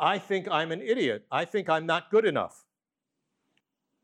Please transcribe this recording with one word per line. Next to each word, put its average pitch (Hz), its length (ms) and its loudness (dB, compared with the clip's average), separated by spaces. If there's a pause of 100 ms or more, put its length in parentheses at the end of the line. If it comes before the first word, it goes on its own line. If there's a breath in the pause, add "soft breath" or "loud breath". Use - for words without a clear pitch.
I 185 180 2
think 190 320 -4
I'm 160 220 0
an 160 80 -4
idiot. 135 500 -2
I 143 140 0
think 190 240 -4
I'm 160 160 2
not 170 260 -2
good 220 140 4
enough. 131 400 -2 (1400)